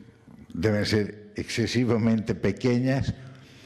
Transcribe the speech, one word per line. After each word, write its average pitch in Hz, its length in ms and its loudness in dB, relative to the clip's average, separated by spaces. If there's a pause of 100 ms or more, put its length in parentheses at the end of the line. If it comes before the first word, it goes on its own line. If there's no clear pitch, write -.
(540)
deben 104 320 2
ser - 520 0
excesivamente 113 960 0
pequeñas, 123 800 0 (520)